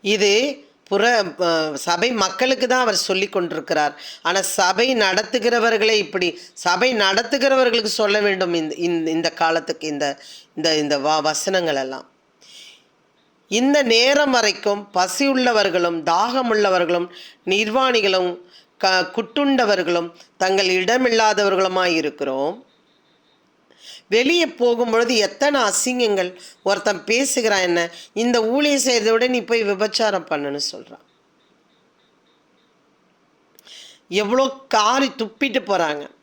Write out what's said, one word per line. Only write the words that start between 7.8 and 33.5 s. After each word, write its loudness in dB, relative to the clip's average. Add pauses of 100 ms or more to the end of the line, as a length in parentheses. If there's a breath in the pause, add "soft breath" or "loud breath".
சொல்ல 0
வேண்டும் 0
இந்த, -2
இந்த, -2
இந்த -2
காலத்துக்கு -2
இந்த, -4 (360 loud breath)
இந்த, 0
இந்த 0
வ-, 0
வசனங்கள் -2
எல்லாம். -8 (1400 loud breath)
இந்த 2
நேரம் 4
வரைக்கும் 0
பசியுள்ளவர்களும் 0
தாகமுள்ளவர்களும் 0 (360 loud breath)
நிர்வாணிகளும் 0 (400 loud breath)
க-, 0
குட்டுண்டவர்களும் 0 (240 loud breath)
தங்கள் 0
இடமில்லாதவர்களுமாய் 2
இருக்கிறோம். -4 (1400 loud breath)
வெளியே 2
போகும்பொழுது 0
எத்தனை 0
அசிங்கங்கள். 0 (220 loud breath)
ஒருத்தன் -2
பேசுகிறான், 0
"என்ன, 0 (220 loud breath)
இந்த 0
ஊழியம் 0
செய்யறதை 0
விட 2
நீ 0
போய் -2
விபச்சாரம் -2
பண்ணுன்னு" -4 (120)
சொல்றான். -20 (3000 loud breath)